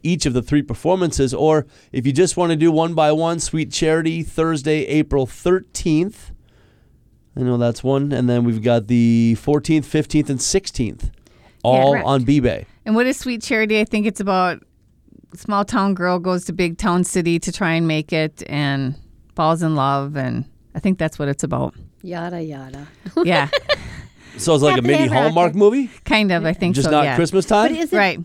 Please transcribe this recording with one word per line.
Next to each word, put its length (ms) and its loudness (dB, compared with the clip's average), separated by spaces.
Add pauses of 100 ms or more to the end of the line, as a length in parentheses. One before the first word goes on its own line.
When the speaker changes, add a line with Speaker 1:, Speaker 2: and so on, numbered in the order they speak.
Speaker 1:
each 240 -2
of 80 -2
the 80 0
three 220 0
performances, 680 -2
or 340 2 (240)
if 160 -2
you 60 0
just 240 2
wanna 180 0
do 160 4
one 220 0
by 180 4
one, 280 0
Sweet 320 -4
Charity, 520 0
Thursday, 600 -2
April 400 0
thirteenth. 1040 -2 (1040)
I 60 -4
know 160 0
that's 260 0
one. 280 0
And 180 0
then 160 2
we've 180 -2
got 240 2
the 480 4
fourteenth, 500 0
fifteenth, 440 -2
and 120 -4
sixteenth, 600 -4
Speaker 2:
Yeah, 80 -4 (520)
Speaker 1:
all 280 4
Speaker 2:
correct. 160 0
Speaker 1:
on 160 2
B-Bay. 420 0 (200)
Speaker 2:
And 100 0
what 100 2
is 120 -2
Sweet 260 -6
Charity? 360 0
I 40 2
think 240 -2
it's 140 -6
about 420 -2 (720)
small 300 -2
town 280 0
girl 260 0
goes 260 -4
to 80 -8
big 240 -2
town 260 0
city 340 0
to 140 -6
try 220 -2
and 140 0
make 260 -2
it 340 -2
and 480 -2 (400)
falls 260 0
in 140 0
love, 400 -2
and 300 -4 (280)
I 60 -8
think 180 0
that's 220 -4
what 80 -2
it's 160 -4
about. 320 -4 (260)
Speaker 3:
Yada, 400 -10
yada. 460 -14 (360)
Speaker 2:
Yeah. 300 2
Speaker 3:
<laughs> 40 2 (840)
Speaker 1:
So 140 2
it's 80 4
like 120 6
a 20 4
Speaker 3:
Happy 140 2
Speaker 1:
mini 160 4
Speaker 3:
ever 100 2
after. 80 4
Speaker 1:
Hallmark 320 2
movie? 340 4 (160)
Speaker 2:
Kind 260 2
of, 140 0
I 80 0
think 220 -2
Speaker 1:
Just 100 0
Speaker 2:
so, 60 2
Speaker 1:
not 140 4
Speaker 2:
yeah. 100 0
Speaker 1:
Christmas 320 2
time? 240 4
Speaker 3:
But 100 -4
is 100 -4
it, 60 2
Speaker 2:
Right. 280 2